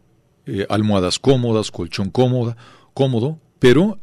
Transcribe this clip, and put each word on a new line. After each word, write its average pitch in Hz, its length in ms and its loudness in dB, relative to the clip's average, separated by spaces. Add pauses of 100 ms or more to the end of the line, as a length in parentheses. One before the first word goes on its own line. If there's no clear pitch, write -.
(460)
eh, 104 240 -6
almohadas 101 480 0
cómodas, 120 540 0
colchón 95 380 -8
cómoda, 123 460 0 (360)
cómodo, 135 480 -2 (200)
pero 151 420 4